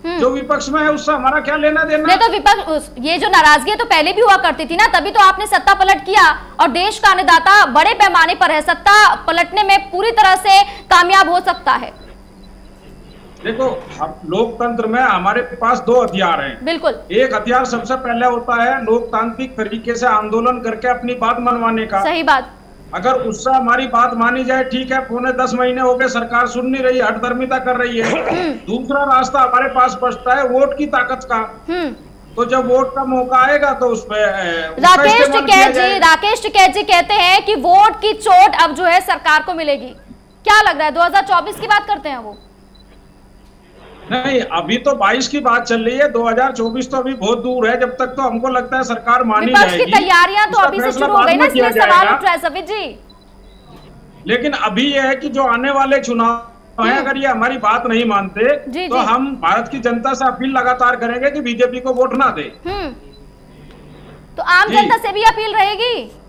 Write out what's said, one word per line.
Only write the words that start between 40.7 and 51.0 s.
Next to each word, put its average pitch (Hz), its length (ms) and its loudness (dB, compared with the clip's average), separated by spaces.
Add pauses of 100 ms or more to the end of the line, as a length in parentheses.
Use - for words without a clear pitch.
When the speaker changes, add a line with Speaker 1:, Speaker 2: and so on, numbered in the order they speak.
Speaker 1:
रहा 302 100 0
है 294 60 0
दो 330 80 -2
हज़ार 349 220 2
चौबीस 392 340 0
की 427 100 -10
बात 415 200 2
करते 403 220 -6
हैं 262 100 -8
वो? 208 200 -16 (1700)
Speaker 2:
नहीं, 254 280 -2
अभी 170 360 -4
तो 269 180 0
बाईस 226 340 0
की 285 120 -4
बात 233 220 2
चल 233 180 -2
रही 240 180 -2
है, 285 140 2
दो 233 160 0
हज़ार 254 240 0
चौबीस 247 380 -6
तो 269 60 -4
अभी 262 180 -4
बहुत 233 280 -2
दूर 254 260 -2
है। 247 120 0
जब 254 160 -2
तक 262 100 -2
तो 262 160 -8
हमको 240 260 -2
लगता 254 280 -4
है 262 80 -2
सरकार 240 400 -2
मानी 214 220 0
Speaker 1:
विपक्ष 403 180 4
की 359 140 0
Speaker 2:
जाएगी, 494 140 0
Speaker 1:
तैयारियां 381 540 2
तो - 60 -6
Speaker 2:
उसका 415 100 2
Speaker 1:
अभी 381 160 0
से 247 60 -2
Speaker 2:
फैसला 262 160 -2